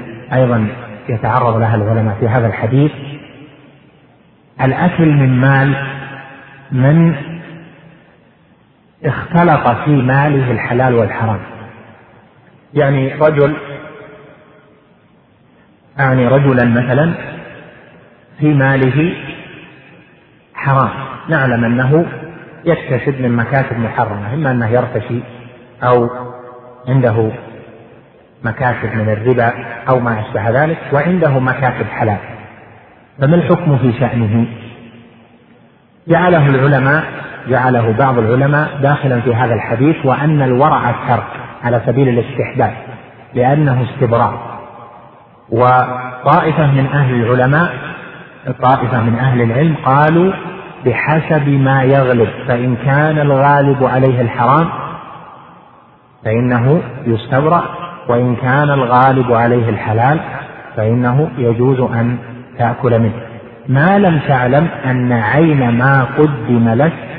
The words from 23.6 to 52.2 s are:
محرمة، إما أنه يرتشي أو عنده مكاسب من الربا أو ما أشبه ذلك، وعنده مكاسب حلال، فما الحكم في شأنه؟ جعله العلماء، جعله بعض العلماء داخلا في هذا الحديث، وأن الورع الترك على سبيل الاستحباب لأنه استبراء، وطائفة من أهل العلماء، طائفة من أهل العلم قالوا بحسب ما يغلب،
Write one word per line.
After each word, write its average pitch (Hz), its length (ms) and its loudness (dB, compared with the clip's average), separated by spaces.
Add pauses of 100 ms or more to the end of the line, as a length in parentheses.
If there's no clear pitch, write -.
محرمة، 107 540 -4
إما 143 180 -2
أنه 120 160 0
يرتشي 120 520 -2 (640)
أو 123 260 2 (760)
عنده 117 440 2 (1120)
مكاسب 117 520 -4
من 107 140 -2
الربا 117 440 0 (360)
أو 131 100 4
ما 117 200 -2
أشبه 117 440 -2
ذلك، 160 140 -2 (160)
وعنده 151 460 0
مكاسب 127 520 -2
حلال، 104 260 -2 (1040)
فما 139 160 4
الحكم 175 420 2
في 117 220 2
شأنه؟ 117 460 0 (1600)
جعله 165 380 4
العلماء، 139 580 2 (440)
جعله 123 440 2
بعض 127 260 2
العلماء 139 520 2 (120)
داخلا 135 400 0
في 117 140 0
هذا 117 180 0
الحديث، 135 520 0
وأن 143 360 2
الورع 127 480 2
الترك - 380 -2 (360)
على 120 220 0
سبيل 131 240 2
الاستحباب 123 640 -2 (600)
لأنه 131 500 2
استبراء، 117 500 0 (1160)
وطائفة 139 1200 2
من 135 220 2
أهل 135 200 2
العلماء، 127 600 2 (880)
طائفة 127 420 2
من 117 160 2
أهل 123 220 2
العلم 139 340 2 (100)
قالوا 160 480 2 (520)
بحسب 147 640 0
ما 135 340 2
يغلب، 127 460 2 (180)